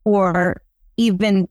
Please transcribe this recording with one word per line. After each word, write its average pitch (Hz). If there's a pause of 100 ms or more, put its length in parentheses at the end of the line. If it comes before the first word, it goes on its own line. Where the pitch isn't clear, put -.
or 180 (360)
even 202